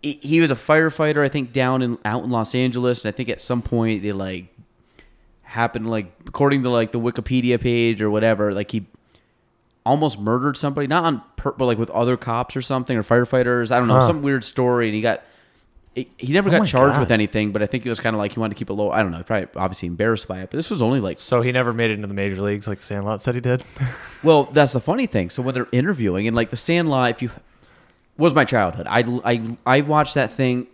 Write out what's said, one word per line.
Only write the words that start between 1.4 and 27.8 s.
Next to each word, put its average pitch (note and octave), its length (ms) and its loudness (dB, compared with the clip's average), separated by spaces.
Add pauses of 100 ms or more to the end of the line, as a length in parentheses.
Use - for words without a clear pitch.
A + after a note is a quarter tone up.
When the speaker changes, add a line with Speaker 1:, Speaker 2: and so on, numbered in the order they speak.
Speaker 1:
down C3 280 0
in, A#2+ 220 -2
out G#2+ 200 -2
in B2 60 -4
Los A2+ 240 -2
Angeles, B2 500 0
and G#2+ 100 -4
I - 20 -10
think A#2 140 -6
at G2 100 -6
some A#2+ 220 -4
point A2+ 400 -2
they, G#2 100 -4
like, F#2+ 420 -8 (880)
happened, A2+ 480 -4
like, G#2 220 -4 (140)
according C#3 380 2
to, B2 40 0
like, A#2 240 2
the A#2+ 80 -2
Wikipedia A#2+ 600 0
page A#2 420 2
or G#2+ 80 2
whatever, G#2+ 420 2
like, G2+ 180 -4
he G#2 140 -4 (1000)
almost C3+ 340 2
murdered B2 360 0
somebody, C#3+ 300 -2
not E3 180 0
on D3 180 0 (140)
per-, - 160 -4
but, C3 120 -2
like, A#2+ 140 2
with A2+ 120 -4
other A#2+ 260 0
cops A#2+ 400 -6
or C3 60 -4
something, B2+ 340 -2
or A2 60 0
firefighters. A#2+ 680 2
I A#2+ 60 4
don't B2 100 2
know, B2 60 6
Speaker 2:
Huh. C3 80 8
Speaker 1:
some D#3 200 4
weird C3+ 220 0
story, B2 440 0
and G#2 60 -2
he G#2+ 60 0
got, A2+ 220 0 (720)
he, C3 140 -6 (100)
he B2+ 140 -4
never G3 160 2
Speaker 2:
Oh D3 40 4
Speaker 1:
got F3 80 4
Speaker 2:
my G#3 60 2
Speaker 1:
charged C3+ 300 4
Speaker 2:
God. C#3+ 40 2
Speaker 1:
with B2 100 0
anything, G#2+ 420 2
but G#2 100 0
I G#2 40 0
think A#2+ 180 -4
it B2+ 40 -4
was A2+ 100 -4
kinda A2 200 -2
like G#2 160 -2
he - 40 -6
wanted G#2+ 160 -2
to - 40 -16
keep G#2 120 -8
it G2 40 -4
low. G#2 180 0
I A2 100 0
don't F#2+ 80 -2
know, E2+ 140 -8
probably G2+ 320 -4
obviously F#2 320 -4
embarrassed G#2 400 -2
by F#2 120 -8
it, F#2+ 100 -14
but - 80 -6
this E3 120 -6
was F#3 120 -2
only, B2 180 2
like, F#2+ 180 -4
Speaker 2:
So B2 240 0
he B2 80 0
never B2 220 0
made A2+ 180 0
it G#2+ 40 -2
into G#2 120 -8
the G2+ 80 -8
major G2 260 -2
leagues G#2 280 -2
like G2+ 100 -6
Sandlot G2+ 440 -6
said B2 120 -2
he B2 60 -4
did? B2+ 280 0
<laughs> - 40 -20 (500)
Speaker 1:
Well, D3+ 300 6
that's C#3+ 200 4
the B2+ 80 0
funny A3 260 0
thing. F2+ 240 -2
So - 120 -6
when B2+ 120 -4
they're B2 180 -2
interviewing, A#2+ 540 0
and, A#2 100 0
like, A#2 140 0
The A#2+ 60 -6
Sandlot, C#3 540 2
if A#2 120 -6
you, A#2 80 -4 (840)